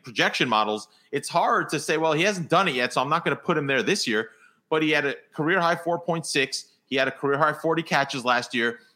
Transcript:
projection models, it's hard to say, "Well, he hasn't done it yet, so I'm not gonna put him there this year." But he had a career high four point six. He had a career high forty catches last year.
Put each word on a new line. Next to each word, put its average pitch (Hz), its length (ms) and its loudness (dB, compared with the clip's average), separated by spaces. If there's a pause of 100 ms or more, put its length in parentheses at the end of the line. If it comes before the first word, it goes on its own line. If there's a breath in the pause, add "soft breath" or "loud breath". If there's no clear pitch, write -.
projection 143 460 0
models, 107 400 0 (240 soft breath)
it's 143 160 -4
hard 196 400 0
to 156 100 -2
say, 156 180 -2
"Well, 160 160 0
he 156 120 2
hasn't 185 240 -2
done 185 180 4
it 147 80 0
yet, 123 180 0
so 139 80 0
I'm 131 80 -2
not 160 160 0
gonna 143 120 0
put 165 200 -2
him 147 120 -2
there 131 160 2
this 160 240 0
year." 113 220 0 (380 soft breath)
But 156 140 0
he 156 80 2
had 147 160 2
a 131 80 -2 (180)
career 165 280 0
high 170 160 2
four 170 240 -4
point 165 260 -4
six. - 460 -4 (140 soft breath)
He 131 100 -4
had 135 100 2
a 131 60 -2
career 139 260 -2
high 151 140 2
forty 160 320 -2
catches 139 400 0
last 120 280 0
year. 117 280 0 (160 soft breath)